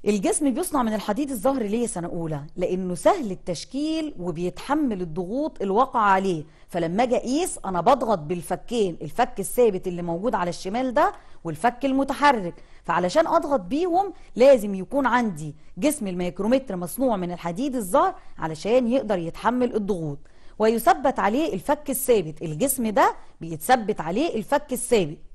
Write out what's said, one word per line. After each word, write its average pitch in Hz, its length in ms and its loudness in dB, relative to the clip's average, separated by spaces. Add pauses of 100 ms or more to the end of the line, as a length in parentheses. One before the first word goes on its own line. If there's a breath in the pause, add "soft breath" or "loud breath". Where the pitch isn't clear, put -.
الجسم 269 480 2
بيصنع 294 300 -2
من 220 100 0
الحديد 214 380 -2
الزهر 254 320 0
ليه 208 180 -2
يا 233 60 0
سنة 170 200 -6
أولى؟ 156 360 -4 (120)
لأنه 180 400 -2
سهل 294 360 2
التشكيل 294 880 -6
وبيتحمل 180 840 -2
الضغوط 185 600 -4
الواقعة 226 400 2
عليه. 190 420 2 (240 soft breath)
فلما 170 360 0
أجي 240 140 2
أقيس 294 480 -2
أنا 185 160 -2
بضغط 226 380 4
بالفكين، 175 840 -2
الفك 233 380 -2
الثابت 196 480 2
اللي 175 140 -4
موجود 175 340 -2
على 175 140 0
الشمال 226 440 -4
ده 349 200 4 (300 loud breath)
والفك 233 420 -2
المتحرك. 269 760 2 (200 soft breath)
فعلشان 180 440 2
أضغط 294 320 2
بيهم 330 540 0 (220 soft breath)
لازم 220 400 6
يكون 254 300 -2
عندي 202 500 0 (220 soft breath)
جسم 226 300 0
الميكرومتر 190 680 0
مصنوع 214 400 0
من 180 160 -4
الحديد 175 440 -4
الزهر 277 400 2 (220 loud breath)
علشان 202 500 0
يقدر 220 300 0
يتحمل 226 580 -2
الضغوط، 175 440 -2 (400 soft breath)
ويثبت 247 600 4
عليه 220 340 2
الفك 285 360 -2
الثابت. 208 520 0
الجسم 220 460 -2
ده 311 280 4 (260 loud breath)
بيتثبت 202 600 0
عليه 202 340 0
الفك 285 380 -2
الثابت 196 440 0 (180)